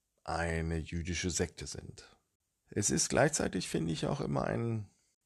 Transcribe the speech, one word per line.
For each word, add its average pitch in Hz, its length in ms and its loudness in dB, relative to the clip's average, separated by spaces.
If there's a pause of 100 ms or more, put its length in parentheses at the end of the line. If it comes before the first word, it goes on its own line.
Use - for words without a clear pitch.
(280)
eine 82 500 0
jüdische 85 520 -2
Sekte 80 380 -2
sind. - 500 -14 (520)
Es - 200 2
ist - 180 2
gleichzeitig, 156 600 2
finde 165 240 0
ich, 151 140 -2
auch 147 140 -2
immer 139 220 0
ein, 113 480 -2 (360)